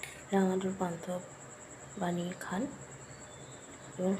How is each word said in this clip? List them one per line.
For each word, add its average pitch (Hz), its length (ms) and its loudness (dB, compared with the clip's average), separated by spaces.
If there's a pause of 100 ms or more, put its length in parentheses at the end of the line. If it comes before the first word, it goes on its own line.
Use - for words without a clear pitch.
(320)
রাঙা 190 220 8
আলুর 190 260 4
পান্তুয়া 180 380 0 (840)
বানিয়ে 175 300 2 (120)
খান 185 180 0 (1400)
এবং 185 220 6